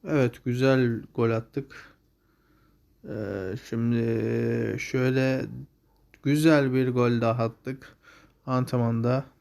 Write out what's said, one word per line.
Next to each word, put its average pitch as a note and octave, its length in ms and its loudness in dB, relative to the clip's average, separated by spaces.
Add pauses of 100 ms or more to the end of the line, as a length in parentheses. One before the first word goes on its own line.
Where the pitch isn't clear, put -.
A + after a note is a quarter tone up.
Evet, D3 420 -2
güzel B2 580 2 (120)
gol A#2 140 2
attık. - 680 -6 (1120)
Ee, G2 460 -6 (140)
şimdi A#2 1080 -2
şöyle C3 680 0 (800)
güzel D3 500 4
bir C3 160 2
gol A#2+ 320 2
daha A2+ 220 2
attık - 540 -8 (480)
antrenmanda. B2+ 800 0 (160)